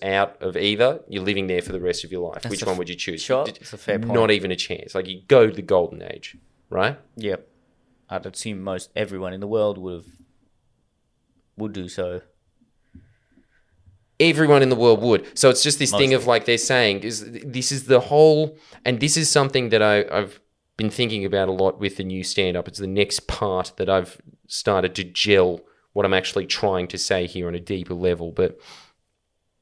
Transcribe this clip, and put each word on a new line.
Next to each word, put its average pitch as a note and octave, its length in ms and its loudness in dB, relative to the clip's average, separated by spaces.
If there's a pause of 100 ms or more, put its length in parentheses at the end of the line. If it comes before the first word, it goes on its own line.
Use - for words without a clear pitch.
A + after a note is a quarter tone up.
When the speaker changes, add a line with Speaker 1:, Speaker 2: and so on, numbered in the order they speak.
Speaker 1:
out G2 400 -2
of F2+ 160 -6
either. G#2 500 0
You're G2 160 -8
living F#2+ 240 -2
there F2+ 140 -2
for - 100 -12
the F#2 80 -6
rest F2 240 -2
of E2+ 80 -16
your F2 180 -6
life. F#2+ 140 -12
Speaker 2:
That's A2+ 80 -10
Speaker 1:
Which G2 100 -6
Speaker 2:
a A2+ 40 -6
Speaker 1:
one G2 80 -2
Speaker 2:
f-, F2+ 60 -4
Speaker 1:
would F2 100 -8
you F2 60 -10
choose? E2+ 260 -8
Speaker 2:
sure, C3+ 240 -2
Speaker 1:
D-, A#2 60 -8
Speaker 2:
that's - 220 -20
a G#2 40 -16
fair G2+ 220 -4
point. A2+ 140 -4
Speaker 1:
not A2 180 2
even F#2+ 200 0
a F2 60 -4
chance. - 360 -10
Like, F#2+ 140 -6
you F#2 200 -14
go B2 200 8
to G#2+ 80 -2
the G#2 60 -8
Golden F2+ 400 0
Age, - 360 -16 (320)
right? G#2+ 280 0 (180)
Speaker 2:
Yep. G2+ 320 -6 (640)
I'd F#2 160 -8
assume G2 360 -10
most F#2+ 340 -8
everyone F#2+ 380 -6
in F#2+ 60 -12
the G2+ 80 -8
world G#2+ 300 0
would F#2 160 -10
have, E2 120 -14 (1500)
would G#2+ 160 -8
do F#2+ 160 -10
so. F2+ 340 -8 (2000)
Speaker 1:
Everyone D3 440 6
in C3 60 4
the B2+ 60 4
world A2+ 260 6
would. A2+ 360 2
So C3+ 120 6
it's - 140 4
just D3 160 0
this C3+ 140 0
Speaker 2:
Most G#2 60 0
Speaker 1:
thing C3+ 140 4
of, B2+ 80 4
Speaker 2:
people. A#2+ 100 2
Speaker 1:
like, A2+ 140 2
they're A#2+ 120 4
saying A2 460 2
is G#2+ 200 -8
th-, A#2 220 -16
this B2+ 260 -6
is C3 140 -6
the B2 160 6
whole, D3+ 560 4 (260)
and B2 160 0
this D3+ 160 0
is D#3+ 140 0
something C3 400 2
that G#2+ 120 4
I, G#2 300 4
I've F#2 300 -4 (340)
been A2 140 -4
thinking A2 340 -2
about F#2+ 240 0
a F#2+ 40 -2
lot F#2+ 280 0
with G2 180 -6
the G2 60 -8
new F#2 200 -6
stand-up. F2+ 440 -2
It's F2+ 120 -16
the G2 80 -6
next G2 400 -2
part F#2 500 -4
that F#2+ 120 -4
I've F#2+ 300 -2 (280)
started F#2 480 -2
to G2 80 -6
gel F2+ 580 2 (320)
what G2+ 120 0
I'm F#2+ 80 0
actually F#2+ 320 -2
trying F2+ 440 -2
to F#2+ 80 -10
say F#2 280 -2
here F2 220 -8
on F2 80 -6
a F2 40 -8
deeper F2+ 340 -8
level. F2 380 -2
But F2 280 -2 (1040)